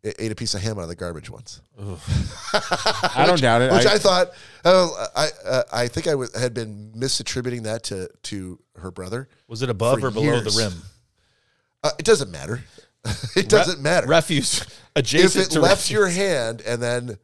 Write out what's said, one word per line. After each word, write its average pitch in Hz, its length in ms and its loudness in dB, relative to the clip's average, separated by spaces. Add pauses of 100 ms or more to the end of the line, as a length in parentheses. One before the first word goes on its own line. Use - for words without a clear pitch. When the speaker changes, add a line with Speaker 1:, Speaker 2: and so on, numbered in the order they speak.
Speaker 1:
a-, 107 200 -6
ate 110 80 -4
a - 20 -6
piece 110 200 -6
of 101 80 -6
ham 107 160 -4
out 90 40 -8
of 82 60 -8
the 85 80 -10
garbage 87 340 -10
once. - 300 -20 (200)
Speaker 2:
Oof. 98 220 -10 (500)
Speaker 1:
<laughs> - 640 -2
Speaker 3:
I 131 80 4
don't 175 100 6
Speaker 1:
Which, 147 80 2
Speaker 3:
doubt 120 200 4
it. 131 100 4
Speaker 1:
which 208 140 6
Speaker 3:
I 208 80 6
Speaker 1:
I 214 40 2
thought, 180 300 4 (360)
uh, 165 500 4
I, 147 140 0 (180)
uh, 127 160 0 (100)
I 120 160 0
think 165 200 -4
I - 40 0
w-, 127 240 -2
had 120 180 -4
been 107 420 -10
misattributing 123 680 -4
that 110 200 -6
to, 92 240 -8 (160)
to 92 340 -10 (180)
her 92 140 -12
brother 98 380 -10 (180)
Speaker 2:
Was 113 160 -8
it 127 80 -2
above 113 300 2
Speaker 1:
for 135 80 -2
Speaker 2:
or - 20 0
below 107 140 -2
Speaker 1:
years. 110 320 0
Speaker 2:
the 113 60 2
rim? 98 100 -2 (1120)
Speaker 1:
Uh, 147 60 2 (100)
it 156 40 -8
doesn't 143 280 4
matter. 80 320 -8 (400)
<laughs> - 0 -
It 113 320 -4
Speaker 2:
Re-, 196 60 2
Speaker 1:
doesn't 165 400 2
matter. 160 240 2
Speaker 2:
refuse 151 580 0 (300)
adjacent 151 400 4 (120)
Speaker 1:
If - 40 -8
it - 40 -4
Speaker 2:
to 156 60 4
Speaker 1:
left 190 280 4
Speaker 2:
refuse. - 20 -2
Speaker 1:
your 202 180 4
hand 160 560 -2
and 117 160 -2
then 120 440 -4